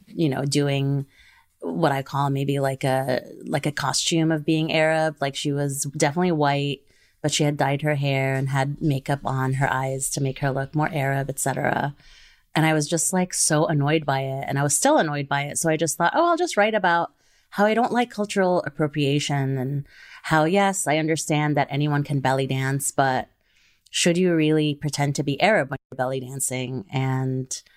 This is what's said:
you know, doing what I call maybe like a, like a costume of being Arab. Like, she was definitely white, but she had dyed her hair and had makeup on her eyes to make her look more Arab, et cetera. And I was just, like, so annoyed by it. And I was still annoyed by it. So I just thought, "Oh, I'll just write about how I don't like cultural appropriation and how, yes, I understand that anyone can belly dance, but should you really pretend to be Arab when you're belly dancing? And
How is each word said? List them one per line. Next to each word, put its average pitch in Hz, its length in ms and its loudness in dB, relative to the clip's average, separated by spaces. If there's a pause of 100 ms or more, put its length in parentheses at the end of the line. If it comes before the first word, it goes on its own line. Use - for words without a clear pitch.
you 165 220 0
know, 135 160 -2
doing 139 600 0 (560)
what 170 300 0
I 135 120 -2
call 139 260 -2
maybe 139 300 -2
like 135 260 -2
a, 131 360 0 (240)
like 143 200 -4
a 151 60 0
costume 160 600 0
of 156 140 -2
being 160 260 0
Arab. 160 480 2
Like, 139 160 -4
she - 160 -4
was 143 320 -2
definitely 156 480 0
white, 143 500 0 (400)
but 151 120 0
she 160 100 2
had 147 140 2
dyed 139 240 0
her 151 140 0
hair 135 400 0
and 135 140 -2
had 139 320 0
makeup 139 440 0
on 131 300 0
her 135 160 2
eyes 135 400 -2
to 143 100 -4
make 135 180 -2
her 139 120 0
look 135 220 -4
more 151 200 0
Arab, 139 360 -2
et - 100 -6
cetera. 139 560 -2 (600)
And 160 100 4
I 160 80 4
was 151 140 2
just, - 260 -2
like, 180 200 0
so 156 340 2
annoyed 147 380 2
by 135 160 0
it. 135 260 -6
And 139 100 -2
I 139 60 2
was 143 120 2
still 294 220 4
annoyed 147 320 0
by 143 140 0
it. 143 140 -6
So 165 120 0
I 156 80 2
just 160 200 -2
thought, 170 180 2
"Oh, 320 140 4
I'll 339 80 2
just 349 200 -2
write 214 160 2
about 175 380 2 (400)
how 202 140 2
I 220 100 4
don't 233 160 2
like 240 180 0
cultural 190 560 0
appropriation 143 920 0
and 139 280 -4 (380)
how, 156 220 2
yes, 196 420 2
I 147 100 2
understand 151 600 0
that 143 120 2
anyone 147 340 0
can 143 180 -2
belly 135 260 0
dance, 135 440 -2
but 131 360 0 (640)
should 170 260 0
you 180 180 2
really 151 400 2
pretend 143 400 -2
to 151 80 -4
be 139 180 -4
Arab 170 280 2
when 139 80 -8 (140)
you're 135 60 -14
belly 131 220 -2
dancing? 127 720 -6
And 131 720 -2 (160)